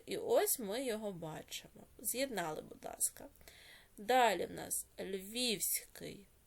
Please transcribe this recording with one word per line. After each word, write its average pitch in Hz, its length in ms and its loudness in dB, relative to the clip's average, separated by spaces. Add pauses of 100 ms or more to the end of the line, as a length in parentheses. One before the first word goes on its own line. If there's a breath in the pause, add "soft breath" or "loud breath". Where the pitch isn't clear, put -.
і - 120 -4
ось 339 420 4
ми 226 240 -2
його 214 280 -2
бачимо. - 760 -10 (120)
З'єднали, 220 640 -2
будь - 240 -12
ласка. - 400 -2 (720 loud breath)
Далі 220 480 6
в - 60 -8
нас - 340 -4 (140)
Львівський, 196 1300 -2 (220)